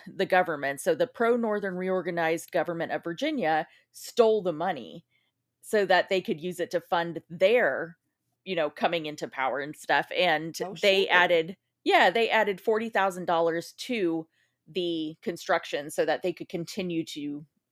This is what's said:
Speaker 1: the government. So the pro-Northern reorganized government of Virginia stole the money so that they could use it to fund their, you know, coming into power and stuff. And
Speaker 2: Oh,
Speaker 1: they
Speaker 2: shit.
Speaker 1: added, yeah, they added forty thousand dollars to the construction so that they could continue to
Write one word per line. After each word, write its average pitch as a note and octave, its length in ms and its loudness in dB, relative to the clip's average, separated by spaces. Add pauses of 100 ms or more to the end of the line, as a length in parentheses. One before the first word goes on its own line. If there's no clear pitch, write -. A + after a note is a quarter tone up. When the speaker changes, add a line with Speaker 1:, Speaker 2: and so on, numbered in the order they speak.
Speaker 1:
the F3+ 180 -2
government. D3+ 560 0
So E3+ 140 2
the E3 140 0
pro-Northern A3 640 0
reorganized F3 800 -2
government E3 400 -2
of D#3 100 -4
Virginia E3+ 640 -2 (240)
stole A3 520 2
the F3 100 -2
money D3+ 520 -6 (580)
so G#3 240 2
that F3+ 220 4
they F#3+ 120 0
could F3+ 200 -6
use F3 200 -6
it E3 100 -4
to F3 100 -2
fund E3+ 480 -4
their, E3+ 720 2 (460)
you F#3 100 -6
know, D3+ 160 0
coming E3 360 -2
into D3 200 -8
power C3 340 -2
and C#3+ 160 -8
stuff. D3 300 2 (100)
And E3 460 0
Speaker 2:
Oh, F#3 180 -8
Speaker 1:
they G3 220 4
Speaker 2:
shit. - 80 0
Speaker 1:
added, F3 460 4 (260)
yeah, D4 280 6
they A3+ 200 2
added G3+ 300 2
forty A3+ 280 0
thousand F#3+ 360 -2
dollars E3 480 0
to E3+ 560 -4 (400)
the E3 540 -4
construction E3+ 680 -4
so E3 140 0
that D3+ 180 -2
they F3+ 100 -2
could E3 160 -12
continue E3+ 580 -6
to D3 380 -10 (260)